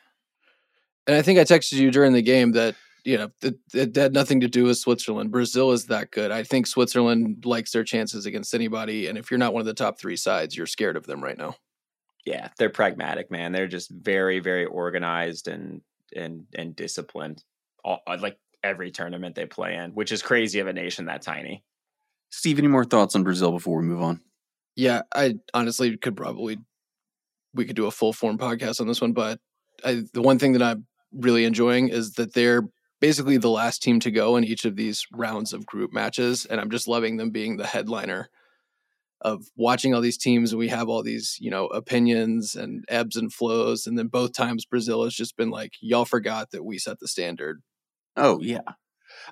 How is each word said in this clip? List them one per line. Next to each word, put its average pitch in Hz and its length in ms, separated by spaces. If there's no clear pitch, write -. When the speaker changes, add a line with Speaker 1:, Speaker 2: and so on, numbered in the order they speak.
Speaker 1:
And 147 80
I 156 60
think 180 180
I 160 40
texted 165 300
you 135 180
during 139 220
the 120 80
game 120 320
that, 113 220
you 127 140
know, 104 120
it, 127 140
it 123 220
had 135 180
nothing 139 280
to 123 60
do 123 180
with 123 120
Switzerland. 110 540
Brazil 123 400
is 120 140
that 104 260
good. 104 200
I 113 120
think 127 240
Switzerland 117 800
likes 117 260
their 113 120
chances 110 420
against 107 280
anybody, 110 540
and 104 100
if 107 120
you're 127 80
not 120 160
one 113 80
of 110 40
the 110 80
top 110 260
three 90 180
sides, 85 380
you're 85 120
scared 92 280
of 76 100
them 71 180
right 65 140
now. 76 180
Speaker 2:
Yeah, 69 300
they're 110 120
pragmatic, 85 600
man. 85 220
They're 92 140
just 90 220
very, 95 500
very 90 260
organized 85 840
and, 80 320
and, 82 300
and 82 220
disciplined. 78 680
All, 90 200
uh, 87 140
like, 101 180
every 92 300
tournament 90 420
they 85 120
play 90 300
in, 87 160
which 107 200
is 107 100
crazy 110 380
of 95 80
a 92 60
nation 90 320
that 78 160
tiny. 76 420
Speaker 3:
Steve, 147 300
any 147 80
more 135 160
thoughts 107 320
on 95 80
Brazil 90 300
before 87 240
we 82 80
move 85 160
on? 85 180
Speaker 1:
Yeah, 123 280
I 135 200
honestly 117 420
could 98 220
probably, 110 400
we 127 100
could 104 140
do 110 80
a 107 60
full 110 200
form 110 260
podcast 117 440
on 110 60
this 120 120
one, 117 140
but 113 260
I, 120 260
the 123 100
one 135 160
thing 135 140
that 123 100
I'm 117 240
really 120 320
enjoying 120 420
is 113 280
that 113 180
they're 120 300
basically 143 380
the 117 120
last 113 320
team 117 200
to 117 100
go 110 240
in 120 80
each 113 220
of 101 100
these 107 380
rounds 110 400
of 107 120
group 101 280
matches, 120 520
and 110 140
I'm 107 120
just 117 180
loving 113 260
them 113 140
being 107 260
the - 120
headliner 101 600
of - 340
watching 123 400
all 120 60
these 120 160
teams, 120 340
and 113 80
we 117 80
have 117 200
all 113 140
these, 113 380
you 123 100
know, 95 180
opinions 113 880
and - 320
ebbs 117 280
and 110 180
flows, 113 540
and 117 100
then 117 100
both 123 260
times 120 320
Brazil 113 380
has 113 120
just 113 200
been 113 140
like, 110 320
"Y'all 117 240
forgot 110 460
that 82 120
we 101 140
set - 220
the - 80
standard." 80 560
Speaker 3:
Oh, 120 260
yeah. 117 200